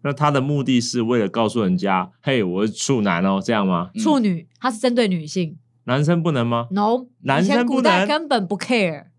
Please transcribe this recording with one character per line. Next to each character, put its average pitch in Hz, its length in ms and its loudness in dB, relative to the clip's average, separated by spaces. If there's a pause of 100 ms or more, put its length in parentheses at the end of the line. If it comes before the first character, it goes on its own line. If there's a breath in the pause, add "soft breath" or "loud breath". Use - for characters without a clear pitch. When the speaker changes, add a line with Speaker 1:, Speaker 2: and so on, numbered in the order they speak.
Speaker 1:
那 143 80 -2
他 147 180 2
的 139 100 2
目 143 240 -2
的 123 160 2
是 120 220 -4
为 117 160 2
了 101 100 2
告 113 200 0
诉 113 140 0
人 92 140 2
家 92 340 0 (120)
，“嘿， 131 200 0
我 92 240 -2
是 107 60 -4
处 123 300 -2
男 92 240 0
哦”， 95 180 0
这 120 80 -2
样 104 140 0
吗？ 90 280 -2
Speaker 2:
嗯。 220 80 -8
Speaker 3:
处 285 160 2
女， 180 300 -2 (100)
他 254 120 -4
是 220 80 -10
针 247 160 0
对 233 120 2
女 170 200 -4
性。 165 320 -6 (300)
Speaker 1:
男 139 160 2
生 170 160 2
不 165 120 0
能 123 120 0
吗？ 117 280 -2
Speaker 3:
No， 220 340 0 (160)
Speaker 1:
男 - 220 2
生 240 200 2
不 254 160 0
能？ - 120 4
Speaker 3:
以 - 20 4
前 190 120 2
古 - 0 -
代 - 20 -
根 302 180 -2
本 240 180 0
不 185 140 -4
care。 190 460 -2 (140)